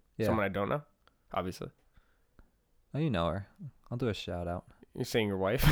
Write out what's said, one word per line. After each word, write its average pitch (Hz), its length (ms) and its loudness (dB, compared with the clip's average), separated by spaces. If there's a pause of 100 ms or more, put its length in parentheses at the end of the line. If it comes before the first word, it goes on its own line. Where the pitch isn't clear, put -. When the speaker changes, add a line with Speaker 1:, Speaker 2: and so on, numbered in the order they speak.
(180)
Speaker 1:
Yeah. 110 80 0
Speaker 2:
Someone 104 200 2
I 98 40 0
don't 98 180 -2
know? 147 140 -2 (520)
Obviously. 90 360 -4 (1200)
Speaker 1:
Oh, 135 60 -4
you 160 100 0
know 85 180 2
her. 95 200 -4 (420)
I'll 120 80 -4
do 131 80 0
a 104 80 2
shout 87 320 -6
out. 87 200 -4 (280)
Speaker 2:
You're 127 100 -4
saying 113 220 2
your 98 100 0
wife? 95 340 2